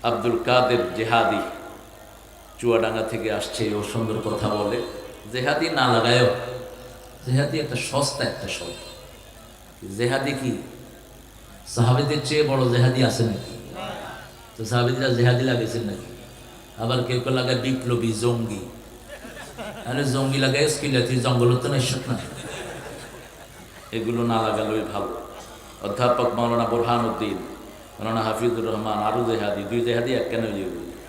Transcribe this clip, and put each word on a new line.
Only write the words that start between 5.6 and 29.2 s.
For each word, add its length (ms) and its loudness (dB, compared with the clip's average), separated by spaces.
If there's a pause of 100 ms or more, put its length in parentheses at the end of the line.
না 180 4
লাগায়ও, 480 6 (920)
জেহাদি 340 2
একটা 160 -4 (160)
সস্তা 320 0
একটা 240 -4
শব্দ। 400 -8 (1120)
জেহাদি 340 0
কি? 320 -4 (1040)
সাহাবীদের 580 4
চেয়ে 180 4
বড় 340 4
জেহাদি 260 6
আছে 200 2
নাকি? 500 -4 (840)
তো 80 -6
সাহাবীরা 440 2
জেহাদি 340 6
লাগাইছেন 400 0
নাকি? 340 -8 (680)
আবার 200 2
কেউ 160 0
কেউ 140 0
লাগায় 220 2
বিপ্লবী, 580 0
জঙ্গি। 560 -2 (1160)
আরে 180 -2
জঙ্গি 340 2
লাগায় 280 4
কি, 420 2
তুই 80 0
জঙ্গল 420 4
তো 100 -2
না, 100 2 (300)
না। 100 -2 (1700)
এগুলো 320 0
না 180 4
লাগালেই 400 0 (120)
ভালো। 280 -6 (600)
অধ্যাপক 500 2
মাওলানা 320 2
বোরহানউদ্দিন, 720 0 (600)
মাওলানা 220 -2
হাফিজুর 500 0
রহমান, 220 -2
আরো 380 2